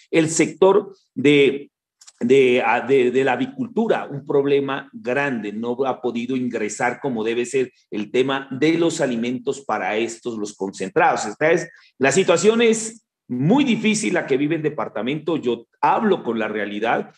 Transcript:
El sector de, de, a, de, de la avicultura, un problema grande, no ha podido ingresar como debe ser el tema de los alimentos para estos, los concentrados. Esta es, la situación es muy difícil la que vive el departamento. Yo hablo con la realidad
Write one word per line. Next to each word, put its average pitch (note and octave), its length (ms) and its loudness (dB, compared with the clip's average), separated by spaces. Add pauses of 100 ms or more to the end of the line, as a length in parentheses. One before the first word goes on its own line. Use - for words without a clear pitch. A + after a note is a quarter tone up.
El D#3+ 200 2
sector F#3+ 680 2 (180)
de, C#3+ 560 4 (500)
de, B2 460 4
a, A#2 160 0
de, B2 300 2
de C3 120 2
la C3 100 0
avicultura, B2+ 800 -2
un D3 140 -10
problema C#3 680 0
grande, A#2 600 -4
no A#2 320 -6
ha B2+ 160 -4
podido A#2+ 340 -4
ingresar B2 640 -4
como A#2+ 240 -4
debe A#2 220 -2
ser B2+ 260 -2 (200)
el G#2 200 -6
tema C3+ 400 0
de C#3+ 280 2
los E3 200 0
alimentos B2 640 -2
para G#2 360 -4
estos, A2+ 400 -6
los G#2 180 -8
concentrados. G2 720 -2
Esta D3+ 240 0
es, E3+ 180 -2 (300)
la C3+ 120 2
situación F#3+ 520 4
es - 420 0 (220)
muy D#3 360 2
difícil G#3 520 0
la D#3 100 -2
que B2+ 120 0
vive D3+ 180 0
el D#3 80 -4
departamento. C#3 720 -4
Yo A#2 300 -4 (140)
hablo F#3+ 420 0
con A#2 160 -4
la G#2+ 80 -4
realidad G#2+ 720 -4